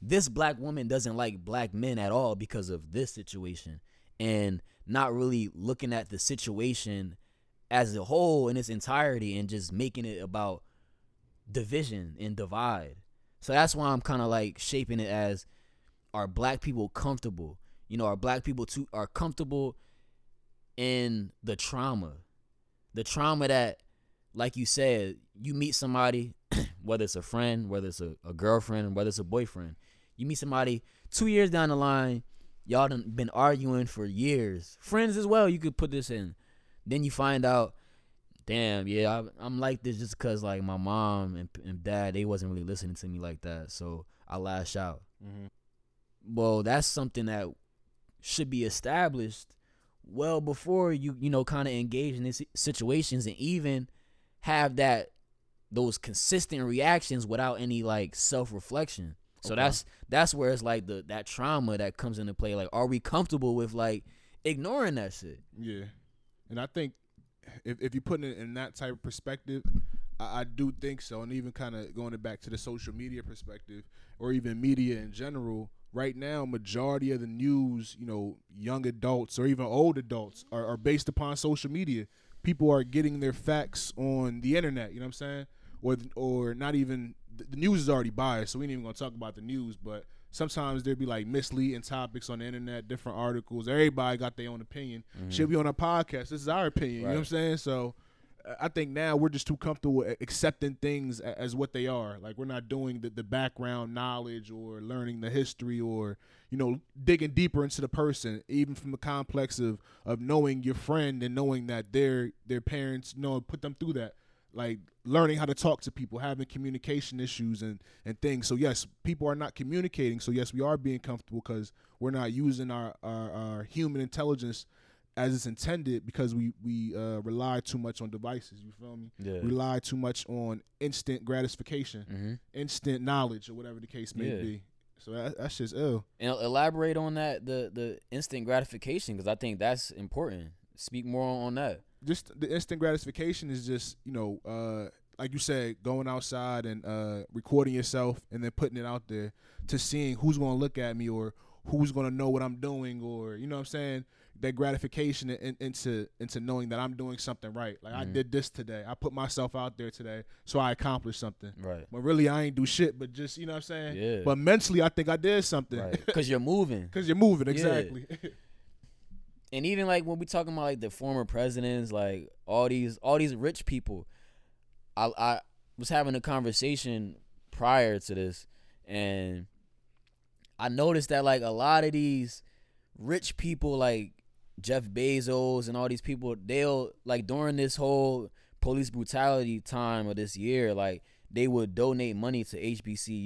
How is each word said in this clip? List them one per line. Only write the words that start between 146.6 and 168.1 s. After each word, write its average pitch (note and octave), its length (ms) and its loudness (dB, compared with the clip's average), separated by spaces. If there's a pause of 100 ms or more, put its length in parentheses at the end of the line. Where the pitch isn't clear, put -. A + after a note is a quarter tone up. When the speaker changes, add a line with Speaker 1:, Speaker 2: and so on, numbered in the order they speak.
Speaker 2:
and, A2 180 -6
uh, G#2+ 380 -4 (100)
recording C3+ 400 4
yourself B2 460 0 (120)
and A#2+ 120 -6
then A#2 80 -2
putting B2 260 -2
it A#2+ 80 -6
out A#2+ 220 -6
there G#2+ 260 -6 (320)
to C#3 140 -2
seeing C#3+ 380 0
who's D3 200 4
gonna C3+ 160 2
look C3+ 240 0
at A#2+ 180 -2
me A#2 140 -2
or A2 240 -4 (320)
who's D3 260 4
gonna C3 200 0
know C3+ 180 0
what C3 140 2
I'm B2 140 -4
doing B2+ 440 -6
or, A2+ 340 -8
you A#2+ 120 -10
know D3 80 -6
what C#3 60 -6
I'm C#3 40 -8
saying? C#3 400 -4 (360)
That C3 120 0
gratification C3 800 0
in-, B2+ 280 -6
into, B2 480 -4 (120)
into A#2 200 -8
knowing B2 300 -2
that A2+ 100 -2
I'm B2+ 140 -2
doing B2+ 240 -8
something A#2 340 -8
right. A2+ 300 -6
Like, A2+ 140 -10
I B2+ 80 -4
Speaker 1:
Mm-hmm. F#2+ 100 -6
Speaker 2:
did B2+ 180 0
this C3+ 200 -2
today. A2 360 -10
I A#2+ 60 -8
put C#3+ 180 -4
myself C3 440 -4
out B2+ 200 -6
there A#2+ 140 -8
today, A2 320 -10 (240)
so - 140 2
I B2+ 140 4
accomplished B2 460 -2
something. G2+ 400 -8
Speaker 1:
Right. F2+ 320 -8
Speaker 2:
But A#2+ 100 -8
really, D3 280 8
I D3+ 140 2
ain't C#3+ 120 -2
do C3 120 4
shit, D3 320 4
but B2+ 120 -8
just, C#3+ 280 -10
you E3 80 -8
know D#3+ 60 -6
what D#3 40 -6
I'm D#3 60 -8
saying? D#3 340 -6
Speaker 1:
Yeah. G#2+ 260 0
Speaker 2:
But C3+ 140 4
mentally, F3 460 6
I E3 60 8
think D#3+ 200 0
I E3 80 4
did F#3+ 280 4
something. C3 340 -2
Speaker 1:
Right. F#2 260 -2
'Cause D#3 240 2
you're B2+ 100 4
moving. C3 500 2
Speaker 2:
<laughs> - 20 -14
'Cause F#3 160 -2
you're E3 100 6
moving, F#3+ 300 8
Speaker 1:
Yeah. C#3+ 60 2
Speaker 2:
exactly. D3 580 2